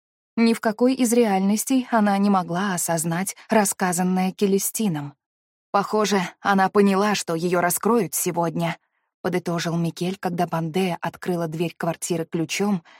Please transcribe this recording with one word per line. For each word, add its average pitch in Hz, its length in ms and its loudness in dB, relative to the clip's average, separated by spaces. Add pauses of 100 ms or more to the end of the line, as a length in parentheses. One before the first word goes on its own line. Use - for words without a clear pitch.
(360)
Ни 226 180 4
в - 60 -4
какой 240 340 2
из 254 180 2
реальностей 220 800 2
она 208 280 4
не 202 120 4
могла 180 440 0
осознать 170 600 -2 (140)
рассказанное 185 840 2
Келестином. 190 800 -2 (560)
«Похоже, 202 520 0 (180)
она 190 300 2
поняла, 202 440 4
что 170 200 -4
ее 175 260 0
раскроют 175 540 0
сегодня», 165 640 -2 (460)
подытожил 170 520 -2
Микель, 170 420 -4
когда - 280 -2
Пандея 165 540 -2
открыла 170 460 -4
дверь 160 300 -6
квартиры 165 480 -4
ключом, 180 580 -2 (180)